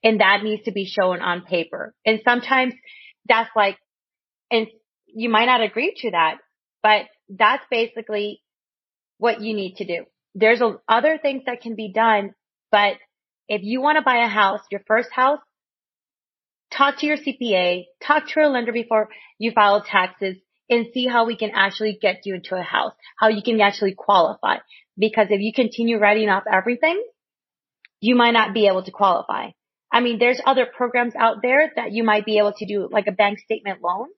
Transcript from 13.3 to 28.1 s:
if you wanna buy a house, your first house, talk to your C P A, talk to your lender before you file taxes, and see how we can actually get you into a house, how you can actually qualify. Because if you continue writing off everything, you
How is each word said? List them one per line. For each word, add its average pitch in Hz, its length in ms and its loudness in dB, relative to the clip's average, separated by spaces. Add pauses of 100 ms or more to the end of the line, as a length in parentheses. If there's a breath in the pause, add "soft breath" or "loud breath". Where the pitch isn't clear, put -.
if 208 160 -4
you 233 160 -4
wanna 302 220 2
buy 254 160 2
a 233 100 0
house, 202 320 0 (100)
your 196 160 -8
first 233 240 0
house, 269 300 0 (1300)
talk 277 280 0
to - 80 -4
your 302 100 0
C 294 220 -8
P 233 160 -2
A, 180 340 0 (160)
talk 196 220 0
to - 100 -12
your 302 120 4
lender 240 240 -2
before 226 360 -2 (300 loud breath)
you 226 140 -2
file 208 300 4
taxes, 190 540 -2 (340)
and 233 220 2
see 254 140 -4
how 240 180 2
we 226 120 -4
can 208 180 -6
actually 196 460 -2
get 185 260 -2
you 196 80 -6
into 185 220 -8
a 185 60 -6
house, - 300 -2 (260 loud breath)
how 220 100 4
you 214 140 0
can 226 180 0
actually 202 340 0
qualify. 170 600 0 (420 soft breath)
Because 214 320 2
if 202 100 2
you 214 120 -4
continue 233 460 0
writing 214 300 2
off 196 220 0
everything, 240 520 0 (1000)
you 226 140 2